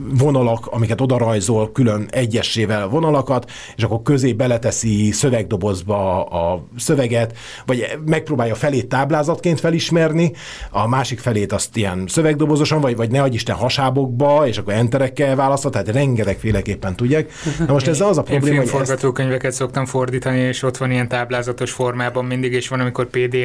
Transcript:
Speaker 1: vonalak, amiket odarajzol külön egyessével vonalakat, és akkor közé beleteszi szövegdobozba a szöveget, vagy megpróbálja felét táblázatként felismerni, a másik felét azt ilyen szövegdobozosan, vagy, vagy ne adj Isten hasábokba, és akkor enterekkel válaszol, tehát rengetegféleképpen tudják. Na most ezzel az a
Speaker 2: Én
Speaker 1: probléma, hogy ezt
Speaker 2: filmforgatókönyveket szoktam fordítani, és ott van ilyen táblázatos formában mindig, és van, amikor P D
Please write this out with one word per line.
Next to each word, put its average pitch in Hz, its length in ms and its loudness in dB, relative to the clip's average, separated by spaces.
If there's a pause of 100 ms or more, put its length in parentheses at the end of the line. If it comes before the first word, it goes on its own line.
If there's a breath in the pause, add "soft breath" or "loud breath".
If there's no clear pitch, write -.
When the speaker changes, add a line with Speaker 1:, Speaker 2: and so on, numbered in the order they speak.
(180)
Speaker 1:
vonalak, 123 500 2
amiket 113 340 -2
odarajzol 113 680 2
külön 104 400 0
egyessével 110 760 -2
vonalakat, 143 640 0 (240 loud breath)
és 110 80 -2
akkor 113 180 0
közé 135 320 2
beleteszi 113 800 2
szövegdobozba 98 1120 0
a 85 400 -2 (140)
szöveget, 117 600 0 (280 loud breath)
vagy 123 400 -2
megpróbálja 156 500 0
felét 131 320 0
táblázatként 151 720 0
felismerni, 165 720 2 (400 loud breath)
a 104 160 0
másik 127 320 -2
felét 104 320 0
azt - 260 -4
ilyen 95 300 -2
szövegdobozosan, 151 760 2
vagy, 123 140 2
vagy 113 160 0
ne 139 100 4
adj 131 140 2
Isten 110 200 -2
hasábokba, 131 920 2
és 107 100 -2
akkor 101 160 -4
enterekkel 131 600 2
válaszol, 139 360 2
tehát 101 180 -2
rengetegféleképpen 104 1080 0
tudják. 151 360 0 (360 loud breath)
Na 139 60 2
most 139 140 2
ezzel 165 200 2
az 180 100 4
a 143 40 2
Speaker 2:
Én - 40 -8
Speaker 1:
probléma, 143 300 2
hogy 135 100 2
ezt 110 100 -2
Speaker 2:
filmforgatókönyveket 131 760 0
szoktam 131 340 -4
fordítani, 127 540 -2
és 127 240 0
ott 127 140 -2
van 131 140 -2
ilyen 123 160 0
táblázatos 123 640 -4
formában 123 540 -2
mindig, 127 280 -2
és 123 140 -2
van, 127 120 -2
amikor 123 260 -2
P 123 120 -6
D 123 280 0